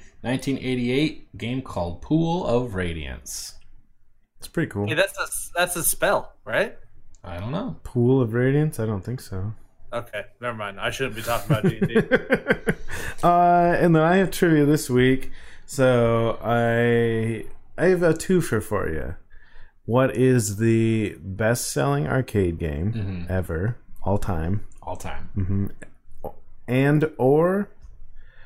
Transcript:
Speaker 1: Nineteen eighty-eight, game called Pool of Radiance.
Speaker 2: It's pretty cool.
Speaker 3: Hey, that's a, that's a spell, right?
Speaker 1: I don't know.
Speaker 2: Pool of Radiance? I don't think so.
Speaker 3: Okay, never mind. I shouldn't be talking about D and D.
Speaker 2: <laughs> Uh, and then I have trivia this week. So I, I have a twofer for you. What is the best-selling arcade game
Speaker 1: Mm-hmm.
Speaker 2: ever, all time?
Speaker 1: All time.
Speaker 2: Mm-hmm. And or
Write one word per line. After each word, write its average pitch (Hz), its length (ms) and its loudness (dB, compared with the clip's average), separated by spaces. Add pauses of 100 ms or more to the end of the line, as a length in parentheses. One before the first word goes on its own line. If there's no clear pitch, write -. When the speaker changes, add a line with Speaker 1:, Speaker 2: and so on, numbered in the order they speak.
(240)
Speaker 1:
Nineteen 131 360 -2
eighty-eight, 127 760 -2
game 127 240 -6
called - 400 -6
Pool 165 460 0
of 120 260 0
Radiance. 80 800 -8 (840)
Speaker 2:
It's - 100 -16
pretty 165 240 -2
cool. 101 160 -2
Speaker 3:
Hey, 151 60 -2
that's 185 260 0
a, 156 80 -4 (320)
that's 180 160 0
a 165 80 -2
spell, - 520 0 (100)
right? 143 320 -2 (440)
Speaker 1:
I 90 200 -12
don't 117 100 -6
know. 196 320 -6
Speaker 2:
Pool 127 380 4
of 107 120 0
Radiance? 135 460 2
I 110 60 -2
don't 104 180 -4
think 123 160 -8
so. 98 320 -6 (420)
Speaker 3:
Okay, 110 300 -8 (180)
never 120 160 -6
mind. 101 220 -10
I 113 100 -2
shouldn't 117 260 -4
be 92 60 -8
talking 117 340 -2
about 135 140 2
D - 80 -2
and 196 100 0
D. - 140 2
Speaker 2:
<laughs> - 1200 -2
Uh, 175 560 6
and 165 160 6
then 156 60 6
I 170 140 4
have 190 160 4
trivia 156 340 4
this 147 240 2
week. 127 400 4 (380)
So 117 760 4
I, 117 1000 2 (320)
I 175 120 4
have 180 120 4
a 160 140 4
twofer 160 480 0
for 90 280 -2
you. 78 220 -4 (720)
What 123 320 2
is 120 400 4
the 113 640 2
best-selling 123 880 0
arcade 104 500 0
game 82 360 -2
Speaker 1:
Mm-hmm. 92 380 -6
Speaker 2:
ever, 92 460 -2 (240)
all 98 160 2
time? 92 480 0 (160)
Speaker 1:
All 90 140 -8
time. 87 420 -4
Speaker 2:
Mm-hmm. 98 300 0 (1000)
And 143 520 4
or 165 500 2 (760)